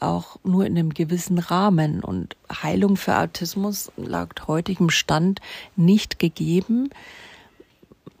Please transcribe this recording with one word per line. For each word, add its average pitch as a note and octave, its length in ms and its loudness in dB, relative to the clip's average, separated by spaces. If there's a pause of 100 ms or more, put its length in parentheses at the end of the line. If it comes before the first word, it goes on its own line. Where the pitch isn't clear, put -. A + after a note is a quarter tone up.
auch E3+ 420 -4
nur F#3+ 220 2
in E3+ 120 0
einem D#3+ 160 2
gewissen E3+ 460 0
Rahmen. E3+ 640 2
Und - 320 -6 (160)
Heilung F#3+ 460 2
für - 200 0
Autismus G3 800 -4
laut - 520 -8
heutigem E3+ 420 0
Stand E3+ 500 0 (380)
nicht F#3+ 420 4
gegeben. F#3 680 0 (1300)